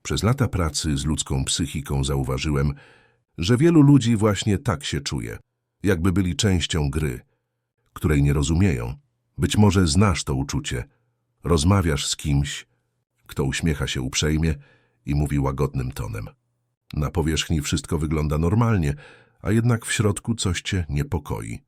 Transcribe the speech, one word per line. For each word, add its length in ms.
Przez 220
lata 240
pracy 500
z 80
ludzką 400
psychiką 580
zauważyłem, 680
że 200
wielu 240
ludzi 340
właśnie 420
tak 260
się 180
czuje, 360
jakby 280
byli 240
częścią 540
gry, 320
której 300
nie 100
rozumieją. 600
Być 200
może 300
znasz 360
to 100
uczucie. 500
Rozmawiasz 640
z 80
kimś, 520
kto 160
uśmiecha 440
się 140
uprzejmie 540
i 100
mówi 240
łagodnym 520
tonem. 340
Na 180
powierzchni 500
wszystko 360
wygląda 400
normalnie, 560
a 100
jednak 340
w 60
środku 440
coś 260
cię 280
niepokoi. 800